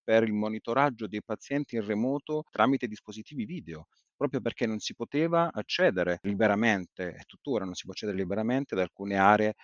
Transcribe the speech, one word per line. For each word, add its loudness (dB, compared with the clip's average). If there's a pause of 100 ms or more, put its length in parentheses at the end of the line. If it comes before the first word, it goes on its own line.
per 6
il 0
monitoraggio 0
dei -6
pazienti -6
in -2
remoto -2
tramite 2
dispositivi -10
video, -12 (300)
proprio -2
perché -4
non -4
si -10
poteva 0
accedere 0
liberamente, 0
e -18
tuttora -4
non -8
si -12
può -12
accedere -4
liberamente, -2
ad 0
alcune -2
aree 6